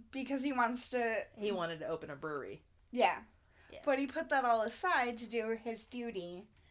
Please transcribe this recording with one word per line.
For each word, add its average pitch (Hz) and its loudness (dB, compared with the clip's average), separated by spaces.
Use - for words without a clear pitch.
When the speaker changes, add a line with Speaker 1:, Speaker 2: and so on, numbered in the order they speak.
Speaker 1:
Because 269 -2
he 285 0
wants 240 2
to 240 2
Speaker 2:
He 208 0
wanted 165 -2
to 156 -4
open 160 -4
a 143 -8
brewery. 143 -6
Speaker 1:
Yeah. 233 4
Speaker 2:
Yeah. - -14
Speaker 1:
But 269 4
he 277 2
put 269 -4
that 269 4
all 233 6
aside 247 2
to 233 -8
do 226 0
his 226 -6
duty. 196 -6